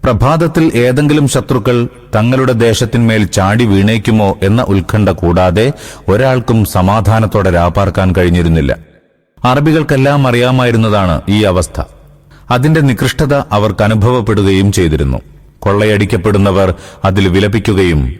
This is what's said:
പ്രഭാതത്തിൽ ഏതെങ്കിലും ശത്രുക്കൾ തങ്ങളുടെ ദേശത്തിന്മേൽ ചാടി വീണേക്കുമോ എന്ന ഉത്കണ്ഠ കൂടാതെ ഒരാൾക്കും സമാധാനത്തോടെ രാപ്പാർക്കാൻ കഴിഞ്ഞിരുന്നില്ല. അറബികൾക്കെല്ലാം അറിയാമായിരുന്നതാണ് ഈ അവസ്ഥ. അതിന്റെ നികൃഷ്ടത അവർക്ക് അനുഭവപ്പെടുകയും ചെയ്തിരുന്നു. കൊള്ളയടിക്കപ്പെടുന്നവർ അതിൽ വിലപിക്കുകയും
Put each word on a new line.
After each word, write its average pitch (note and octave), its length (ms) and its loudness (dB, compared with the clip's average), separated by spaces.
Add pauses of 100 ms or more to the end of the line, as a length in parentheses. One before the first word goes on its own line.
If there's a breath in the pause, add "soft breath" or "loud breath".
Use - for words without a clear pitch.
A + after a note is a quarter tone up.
പ്രഭാതത്തിൽ D#3 600 0 (160)
ഏതെങ്കിലും C#3+ 540 0
ശത്രുക്കൾ B2 420 -2 (380)
തങ്ങളുടെ B2+ 400 0 (100)
ദേശത്തിന്മേൽ A2+ 580 0 (140)
ചാടി G2+ 340 0
വീണേക്കുമോ G#2+ 580 0 (200)
എന്ന A2+ 120 2 (120)
ഉത്കണ്ഠ G2 360 0 (120)
കൂടാതെ F2+ 440 0 (480 loud breath)
ഒരാൾക്കും B2 460 0 (160)
സമാധാനത്തോടെ G2+ 840 0
രാപ്പാർക്കാൻ F#2 520 0 (100)
കഴിഞ്ഞിരുന്നില്ല. E2+ 540 2 (800)
അറബികൾക്കെല്ലാം C#3+ 760 0
അറിയാമായിരുന്നതാണ് A#2 880 0 (200)
ഈ - 20 2 (120)
അവസ്ഥ. F2 280 -2 (800 loud breath)
അതിന്റെ D#3 340 2
നികൃഷ്ടത C3 440 -2 (240)
അവർക്ക് G#2 280 -2
അനുഭവപ്പെടുകയും G#2 920 0
ചെയ്തിരുന്നു. C#2+ 420 0 (380)
കൊള്ളയടിക്കപ്പെടുന്നവർ G2+ 1120 0 (340 loud breath)
അതിൽ G3 240 0
വിലപിക്കുകയും G2 720 0 (180)